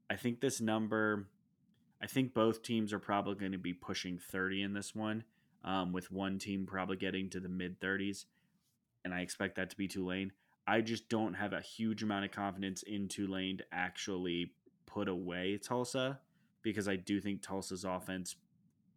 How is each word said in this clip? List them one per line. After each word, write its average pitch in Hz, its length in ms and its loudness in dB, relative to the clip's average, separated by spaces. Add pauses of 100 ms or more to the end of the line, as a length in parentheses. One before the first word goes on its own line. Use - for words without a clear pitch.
(100)
I 98 60 2
think 120 240 0
this 127 200 2
number, 110 680 4 (760)
I 104 60 -4
think 131 260 2
both 113 300 6
teams 110 280 2
are 101 60 2
probably 101 380 2
gonna 95 200 -2
be 90 160 -2
pushing 90 460 -4
thirty 95 440 0
in 98 120 0
this 101 220 -6
one, 110 260 0 (420)
um, 90 280 2
with 90 180 -2
one 95 300 0
team 98 260 -2
probably 95 300 0
getting 95 340 -2
to 92 80 -4
the 90 100 -6
mid 90 320 -4
thirties, 98 460 0 (800)
and 90 100 -4
I 90 60 0
expect 92 340 -2
that 92 160 -2
to - 60 -12
be 98 100 -2
Tulane. 92 460 -2 (340)
I 110 140 6
just 113 280 -2
don't 110 260 2
have 101 180 -2
a 87 80 0
huge 110 420 -2
amount 101 220 2
of 95 80 -4
confidence 95 500 -2
in 101 240 -4
Tulane 95 520 -2
to - 120 -10
actually 90 840 -2 (320)
put 104 200 -2
away 90 500 0
Tulsa 127 640 0 (440)
because 104 260 0
I 95 80 4
do 98 240 0
think 98 220 -2
Tulsa's 98 420 -4
offense 92 500 -2 (640)